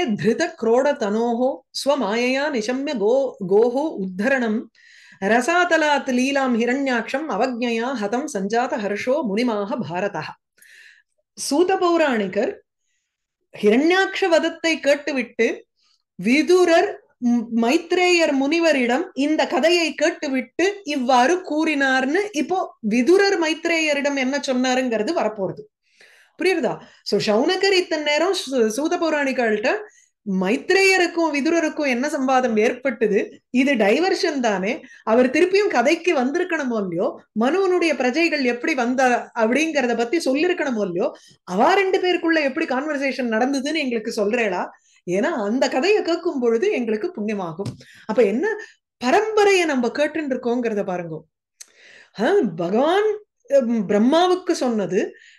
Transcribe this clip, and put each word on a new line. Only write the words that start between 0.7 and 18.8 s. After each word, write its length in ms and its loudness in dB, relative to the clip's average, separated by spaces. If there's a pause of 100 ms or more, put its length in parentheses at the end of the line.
தனோஹோ 520 0 (240)
ஸ்வமாயையா 800 -2
நிஷம்ய 480 -4
கோ-, 340 0 (160)
கோஹோ 360 2 (120)
உத்தரணம் 640 -2 (640)
ரசாதலாத் 880 2
லீலாம் 460 0
ஹிரண்யாக்ஷம் 720 -2
அவக்ஞயா 680 -2
ஹதம் 280 -4
சஞ்சாத 520 -2
ஹர்ஷோ 380 -2 (100)
முனிமாக 540 -2
பாரதஹ. 500 -6 (1080)
சூத 380 0
பௌராணிகர் 760 0 (1040)
ஹிரண்யாக்ஷ 720 2
வதத்தை 520 2
கேட்டுவிட்டு 680 0 (720)
விதுரர், 720 4 (280)
ம், 260 0 (120)
மைத்ரேயர் 760 2
முனிவரிடம் 720 2 (100)